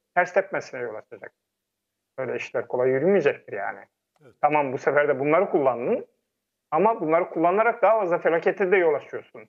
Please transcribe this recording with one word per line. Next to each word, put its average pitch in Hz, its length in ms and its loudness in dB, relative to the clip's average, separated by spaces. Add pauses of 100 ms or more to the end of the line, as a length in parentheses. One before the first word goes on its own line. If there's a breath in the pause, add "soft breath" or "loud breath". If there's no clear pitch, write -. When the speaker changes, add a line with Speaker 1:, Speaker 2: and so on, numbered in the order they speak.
(160)
Speaker 1:
ters 180 180 0
tepmesine 143 480 -4
yol 113 140 -8
açacak. - 380 -20 (840)
Böyle 123 180 -6
işler - 320 -6
kolay 127 220 0
yürümeyecektir 139 640 0
yani. 98 260 -8 (440)
Speaker 2:
Evet. 117 180 -20
Speaker 1:
"Tamam, 147 320 2
bu 131 40 -2
sefer 147 300 0
de 135 120 0
bunları 160 300 2
kullandın 139 560 0 (680)
ama 190 300 0
bunları 165 280 0
kullanarak 202 520 0
daha 220 180 4
fazla 175 180 0
felakete 175 540 0
de 196 60 4
yol 165 160 2
açıyorsun." 120 560 -10